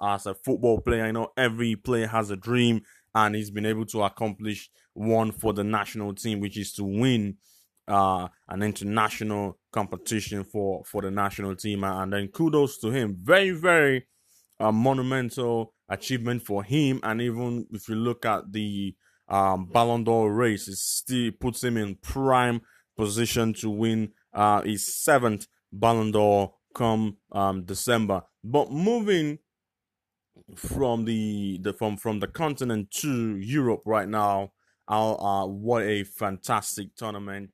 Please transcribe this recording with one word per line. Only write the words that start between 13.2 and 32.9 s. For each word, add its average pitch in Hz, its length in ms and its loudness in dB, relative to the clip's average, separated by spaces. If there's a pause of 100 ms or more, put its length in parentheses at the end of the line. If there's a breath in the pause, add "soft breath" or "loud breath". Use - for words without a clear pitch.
Very, 185 300 4
very, 156 540 2 (540 soft breath)
uh, 107 120 4
monumental 123 1000 0 (160)
achievement 120 540 -4
for 101 200 -4
him. 131 400 2
And 110 180 -2
even 120 500 -4
if 110 180 -12
you 113 60 -4
look 117 300 -2
at 104 260 -2
the, 101 440 -6 (320)
um, 95 380 2
Ballon 117 380 2
d'Or 110 280 4
race, 110 360 0
it 95 100 -10
still 123 540 -2
puts 120 320 -6
him 120 140 0
in 101 180 -4
prime 127 640 2 (340 soft breath)
position 113 600 0
to 110 140 -6
win, 110 420 0 (220 soft breath)
uh, 104 280 4
his 104 340 -4
seventh 120 520 2 (240)
Ballon 110 400 2
d'Or 104 420 4 (200)
come, 110 440 0 (140)
um, 95 320 0
December. 101 600 0 (200)
But 123 280 0
moving 180 680 0 (1160)
from 120 500 -2
the, 104 560 -2
the, 98 120 -4
from, 107 240 -2
from 107 220 -4
the 98 80 -2
continent 127 640 -4 (100)